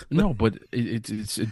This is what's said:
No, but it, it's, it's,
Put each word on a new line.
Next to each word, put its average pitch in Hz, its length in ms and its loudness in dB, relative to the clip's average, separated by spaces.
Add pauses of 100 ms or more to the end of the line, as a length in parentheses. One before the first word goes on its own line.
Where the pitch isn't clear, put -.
(100)
No, 175 240 4
but 110 220 2 (160)
it, 120 140 -2 (220)
it's, - 20 -6
it's, 107 260 -6 (160)